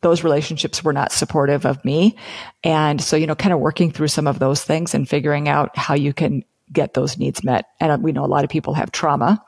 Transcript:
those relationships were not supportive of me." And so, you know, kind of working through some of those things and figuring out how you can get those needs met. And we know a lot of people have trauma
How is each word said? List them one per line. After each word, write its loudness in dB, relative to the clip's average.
those 2
relationships -2
were 0
not 0
supportive 0
of -2
me." 4
And 2
so, -2
you 2
know, -2
kind 2
of 2
working 2
through -2
some 0
of 0
those 0
things -2
and 0
figuring 0
out 0
how -2
you 2
can 0
get 0
those -2
needs -4
met. 0
And 2
we 0
know -2
a -2
lot 2
of -2
people -2
have -2
trauma 0